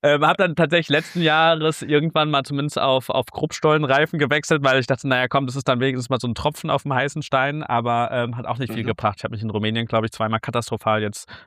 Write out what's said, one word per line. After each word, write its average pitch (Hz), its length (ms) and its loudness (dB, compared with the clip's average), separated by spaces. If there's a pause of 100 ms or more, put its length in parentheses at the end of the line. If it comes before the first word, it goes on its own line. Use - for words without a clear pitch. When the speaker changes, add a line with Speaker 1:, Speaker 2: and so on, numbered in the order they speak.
Speaker 1:
Ähm, 147 240 4
hab 156 120 4
dann 175 180 0
tatsächlich 165 320 2
letzten 160 340 0
Jahres 160 600 2
irgendwann 151 500 2
mal 139 120 2
zumindest 143 360 -4
auf, 131 300 2
auf 131 160 0
Grobstollenreifen 151 920 0
gewechselt, 147 460 0
weil 131 160 4
ich 123 80 -2
dachte, 135 220 -2
„Naja, 127 180 2
komm, 139 180 0
das 127 120 -6
ist 135 100 -6
dann 123 140 2
wenigstens 127 280 -2
mal 127 120 -2
so 123 80 -4
ein 110 60 -4
Tropfen 151 340 -4
auf 143 140 0
dem 139 100 -4
heißen 143 280 -2
Stein“, 143 420 0
aber, 120 500 0
ähm, 120 240 -2
hat 123 80 -10
auch 120 140 -6
nicht 123 120 -6
viel 113 120 -6
Speaker 2:
Mhm. - 20 -8
Speaker 1:
gebracht. 107 320 -2
Ich - 80 -8
hab - 60 -8
mich 107 100 -8
in 110 80 -4
Rumänien, 110 380 -2
glaub 113 180 0
ich, 113 60 -4
zweimal 110 280 -2
katastrophal 113 640 -2
jetzt 104 260 -6 (200)